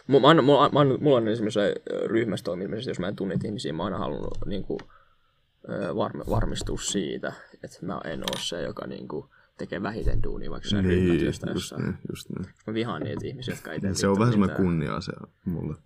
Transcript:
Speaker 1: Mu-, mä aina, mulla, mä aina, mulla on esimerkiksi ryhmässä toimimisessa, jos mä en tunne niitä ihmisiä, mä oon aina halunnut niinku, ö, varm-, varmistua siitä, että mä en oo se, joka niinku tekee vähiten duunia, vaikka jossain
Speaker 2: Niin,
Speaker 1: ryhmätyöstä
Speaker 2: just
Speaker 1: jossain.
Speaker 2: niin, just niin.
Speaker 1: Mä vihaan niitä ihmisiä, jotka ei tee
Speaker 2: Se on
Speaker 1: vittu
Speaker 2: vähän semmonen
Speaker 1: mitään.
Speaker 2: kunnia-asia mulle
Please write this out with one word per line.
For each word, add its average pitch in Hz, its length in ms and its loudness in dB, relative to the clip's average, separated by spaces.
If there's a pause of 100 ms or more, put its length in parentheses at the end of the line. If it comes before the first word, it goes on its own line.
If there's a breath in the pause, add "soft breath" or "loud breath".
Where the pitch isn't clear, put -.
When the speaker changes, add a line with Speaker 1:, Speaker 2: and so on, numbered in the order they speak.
(120)
Speaker 1:
Mu-, 139 80 8
mä 120 80 8
aina, 160 140 8
mulla, 139 260 6
mä - 100 2
aina, 139 220 6
mulla 139 160 6
on 113 120 2
esimerkiksi 104 300 0 (480)
ryhmässä 113 380 0
toimimisessa, 101 460 -4
jos - 80 -4
mä 90 100 -2
en - 80 -6
tunne 92 180 -2
niitä 95 140 -2
ihmisiä, 101 240 -4
mä 80 100 -4
oon 98 100 -2
aina 92 120 -4
halunnut 65 420 -4
niinku, 92 320 -4 (880 soft breath)
ö, 101 260 -4
varm-, 92 360 -4
varmistua 69 480 0
siitä, 71 540 -4 (300 loud breath)
että - 240 -16
mä 92 180 -6
en 71 160 -6
oo - 180 -6
se, 85 240 -6
joka - 240 -8
niinku 67 440 -10 (280 soft breath)
tekee 95 240 -6
vähiten 107 400 2
duunia, - 280 -2
vaikka - 160 -6
jossain 98 220 2
Speaker 2:
Niin, 90 140 4
Speaker 1:
ryhmätyöstä 85 440 2
Speaker 2:
just - 80 -4
Speaker 1:
jossain. - 300 -4
Speaker 2:
niin, 82 140 -4 (120)
just - 180 -10
niin. - 200 -8 (180)
Speaker 1:
Mä 107 80 -6
vihaan 107 280 -4
niitä 73 240 -6
ihmisiä, - 280 -8
jotka - 180 -12
ei 76 80 -6
tee 98 140 -2
Speaker 2:
Se 90 120 2
on 98 60 4
Speaker 1:
vittu 98 80 4
Speaker 2:
vähän 120 120 6
semmonen 98 220 4
Speaker 1:
mitään. 95 120 2
Speaker 2:
kunnia-asia 76 540 -2 (240)
mulle 78 300 -4 (120)